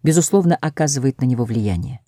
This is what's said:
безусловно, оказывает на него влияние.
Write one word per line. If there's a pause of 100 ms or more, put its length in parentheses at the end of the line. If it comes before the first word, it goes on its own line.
безусловно,
оказывает
на
него
влияние.